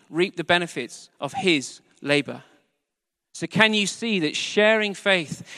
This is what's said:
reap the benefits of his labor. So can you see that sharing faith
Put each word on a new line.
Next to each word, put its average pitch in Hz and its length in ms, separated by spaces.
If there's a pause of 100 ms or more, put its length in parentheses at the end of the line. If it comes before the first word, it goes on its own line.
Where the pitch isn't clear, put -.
reap 170 280
the 165 80
benefits 165 640 (100)
of - 140
his 165 480 (200)
labor. 139 440 (880)
So - 120
can 214 280
you 202 140
see 214 340
that 151 160
sharing 214 560
faith 180 520 (120)